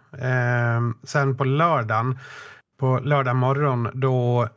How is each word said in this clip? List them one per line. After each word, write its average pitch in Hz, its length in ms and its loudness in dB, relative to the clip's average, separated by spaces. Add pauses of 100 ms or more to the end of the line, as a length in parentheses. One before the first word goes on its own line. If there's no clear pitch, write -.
(200)
Ehm, 120 760 0 (100)
sen 139 320 0
på 139 80 0
lördagen, 131 720 0 (600)
på 131 200 2
lördag 131 380 0
morgon, 127 580 0
då, 123 640 0